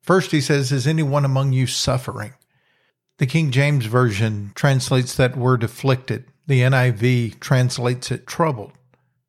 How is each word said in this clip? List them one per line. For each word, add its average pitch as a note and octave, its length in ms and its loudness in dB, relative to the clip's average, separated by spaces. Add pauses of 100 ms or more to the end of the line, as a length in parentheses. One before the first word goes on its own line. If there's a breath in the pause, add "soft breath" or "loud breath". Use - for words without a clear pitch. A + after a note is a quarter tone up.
First, F3+ 300 2
he D3+ 100 2
says, C#3 300 0
"Is C3+ 160 0
anyone D3 360 0
among C3+ 300 0
you B2+ 140 2
suffering?" B2 680 -4 (840)
The C#3 80 2
King D#3 240 0
James C#3 340 2
Version G#2+ 680 0
translates C3 580 0
that D#3 240 0
word B2 260 2
afflicted. B2+ 640 -4 (220)
The C3 160 2
N C3 100 4
I B2+ 160 2
V A#2 500 0
translates B2+ 720 -2
it A#2 160 -8
troubled. D3+ 460 -4 (580)